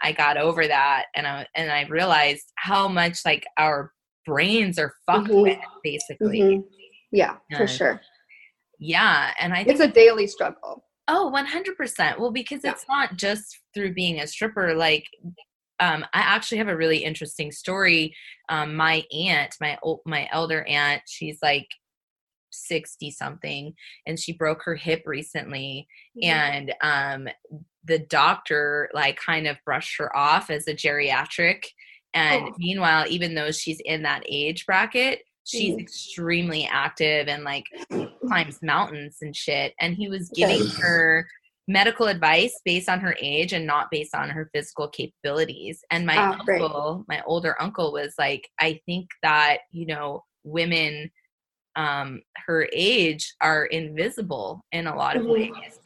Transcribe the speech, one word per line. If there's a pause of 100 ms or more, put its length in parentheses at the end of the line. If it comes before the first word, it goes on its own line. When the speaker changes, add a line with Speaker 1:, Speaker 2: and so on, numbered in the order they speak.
Speaker 1:
I
got
over
that, (100)
and
I,
and
I
realized
how
much,
like, (120)
our (340)
brains
are (140)
fucked
Speaker 2:
Mm-hmm.
Speaker 1:
with, (260)
basically.
Speaker 2:
Mm-hmm. (520)
Yeah, (200)
for
Speaker 1:
And
Speaker 2:
sure. (760)
Speaker 1:
yeah,
and
I
Speaker 2:
It's
Speaker 1:
think
Speaker 2:
a
daily
struggle. (220)
Speaker 1:
Oh,
one
hundred
percent.
Well,
because
Speaker 2:
Yeah.
Speaker 1:
it's
not
just (180)
through
being
a
stripper,
like, (760)
um,
I
actually
have
a
really
interesting
story. (340)
Um,
my
aunt,
my
ol-,
my
elder
aunt,
she's,
like, (840)
sixty
something, (320)
and
she
broke
her
hip
recently, (300)
Speaker 2:
Mm-hmm.
Speaker 1:
and,
um, (560)
the
doctor,
like,
kind
of
brushed
her
off
as
a
geriatric, (480)
and
Speaker 2:
Oh.
Speaker 1:
meanwhile,
even
though
she's
in
that
age
bracket, (240)
she's
Speaker 2:
Mm-hmm.
Speaker 1:
extremely
active
and,
like, (260)
Speaker 2:
<clears throat>
Speaker 1:
climbs
mountains
and
shit,
and
he
was
Speaker 2:
Okay. (160)
Speaker 1:
giving (100)
her (420)
medical
advice
based
on
her
age
and
not
based
on
her
physical
capabilities.
And
my
Speaker 2:
Ah,
right.
Speaker 1:
uncle,
my
older
uncle,
was
like, (100)
"I
think (140)
that, (120)
you
know, (200)
women, (640)
um, (240)
her
age
are
invisible
in
a
lot
of
Speaker 2:
Mm-hmm. (280)
Speaker 1:
ways."